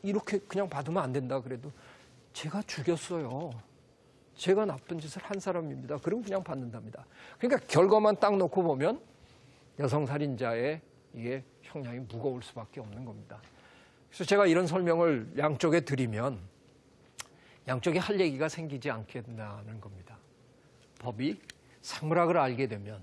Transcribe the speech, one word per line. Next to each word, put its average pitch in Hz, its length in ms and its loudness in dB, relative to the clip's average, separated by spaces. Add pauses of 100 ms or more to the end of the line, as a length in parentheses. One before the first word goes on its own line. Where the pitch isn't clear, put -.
이렇게 202 380 0
그냥 190 280 -2
받으면 147 360 -2
안 131 100 -4
된다." 131 260 -2
그래도 127 320 -10 (640)
"제가 196 300 -6
죽였어요. 156 880 -4 (840)
제가 196 300 2
나쁜 170 320 -6
짓을 156 240 -10
한 196 180 -6
사람입니다." 147 580 -4
그럼 202 260 -2
그냥 190 200 -4
받는답니다. 120 640 -10 (320)
그러니까 247 300 2
결과만 214 520 8
딱 208 180 6
놓고 185 260 2
보면 165 360 2 (760)
여성 143 300 2
살인자의 135 760 -2 (320)
이게 123 300 -6 (180)
형량이 123 380 -10
무거울 120 420 -4
수밖에 - 380 -14
없는 113 260 -12
겁니다. 107 340 -14 (680)
그래서 - 140 -8
제가 202 240 6
이런 175 180 6
설명을 165 720 2
양쪽에 151 440 4
드리면 123 580 -2 (1300)
양쪽에 131 320 0
할 202 200 0
얘기가 156 300 2
생기지 147 400 -6
않겠나는 110 920 -8
겁니다. 101 380 -18 (840)
법이 123 400 -4 (420)
생물학을 170 560 2
알게 131 300 2
되면 104 360 -10